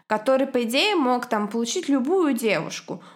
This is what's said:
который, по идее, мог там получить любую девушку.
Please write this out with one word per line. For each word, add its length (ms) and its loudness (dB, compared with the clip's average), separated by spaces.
который, 400 2
по 180 -2
идее, 320 2
мог 300 2
там 220 -2
получить 400 -4
любую 460 2
девушку. 680 -2